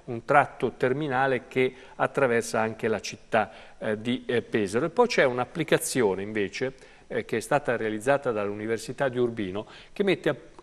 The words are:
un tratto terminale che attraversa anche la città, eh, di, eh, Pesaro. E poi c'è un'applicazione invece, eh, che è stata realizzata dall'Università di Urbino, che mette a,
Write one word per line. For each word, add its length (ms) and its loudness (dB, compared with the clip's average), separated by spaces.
un 200 -8
tratto 520 4
terminale 720 0
che 260 0
attraversa 640 0
anche 280 -2
la 140 0
città, 500 -2
eh, 200 -2
di, 280 -2
eh, 160 2
Pesaro. 420 0
E 40 -4
poi 180 4
c'è 160 4
un'applicazione 1000 2
invece, 520 -4
eh, 180 -4
che 120 -2
è 40 0
stata 340 0
realizzata 560 0
dall'Università 800 -2
di 80 -4
Urbino, 480 -2
che 120 -4
mette 260 2
a, 60 0